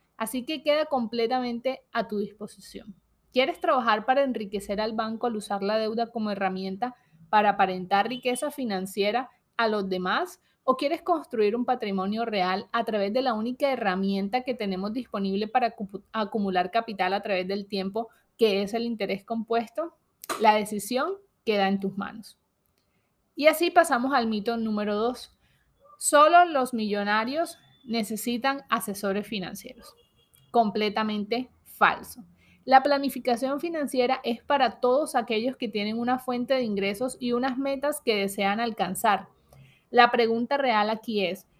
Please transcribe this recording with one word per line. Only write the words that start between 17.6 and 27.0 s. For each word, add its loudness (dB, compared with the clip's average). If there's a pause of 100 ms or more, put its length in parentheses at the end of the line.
tiempo, -4 (280)
que 4
es -4
el -2
interés -4
compuesto? -4 (440)
La 6
decisión -4 (320)
queda 0
en 0
tus -6
manos. -12 (1000)
Y 2
así 4
pasamos 4
al 2
mito -2
número -2
dos. -4 (600)
Solo 8
los 0
millonarios -2 (260)